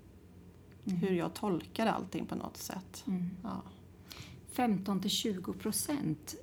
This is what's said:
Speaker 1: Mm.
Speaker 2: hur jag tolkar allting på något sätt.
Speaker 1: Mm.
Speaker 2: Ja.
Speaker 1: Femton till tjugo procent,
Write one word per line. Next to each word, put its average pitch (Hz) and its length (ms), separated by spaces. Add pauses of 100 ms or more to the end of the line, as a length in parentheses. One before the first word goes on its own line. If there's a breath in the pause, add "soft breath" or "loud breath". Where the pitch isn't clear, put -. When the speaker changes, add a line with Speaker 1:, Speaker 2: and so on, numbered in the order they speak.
(840)
Speaker 1:
Mm. 185 120
Speaker 2:
hur 185 180
jag 170 180
tolkar 202 540
allting - 380
på - 100
något - 220
sätt. - 500
Speaker 1:
Mm. 180 220 (140)
Speaker 2:
Ja. 190 180 (920 loud breath)
Speaker 1:
Femton 202 500
till 196 100
tjugo 190 420
procent, - 880